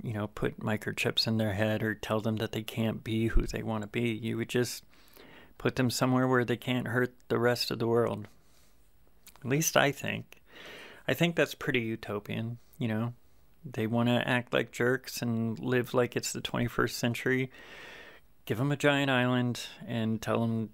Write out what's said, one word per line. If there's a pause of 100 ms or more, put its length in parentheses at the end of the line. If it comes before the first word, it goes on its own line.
you
know,
put
microchips
in
their
head
or
tell
them
that
they
can't
be
who
they
wanna
be.
You
would
just (720)
put
them
somewhere
where
they
can't
hurt (160)
the
rest
of
the
world. (1120)
At
least
I
think. (640)
I
think
that's
pretty
utopian, (200)
you
know. (500)
They
wanna
act
like
jerks
and
live
like
it's
the
twenty-first
century. (960)
Give
'em
a
giant
island (260)
and
tell
'em,